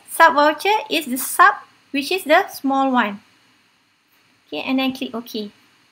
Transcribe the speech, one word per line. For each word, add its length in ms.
sub 240
voucher 400
is 160
the 120
sub 360
which 220
is 120
the 240
small 420
one. 300
Okay, 160
and 160
then 140
click 220
OK. 360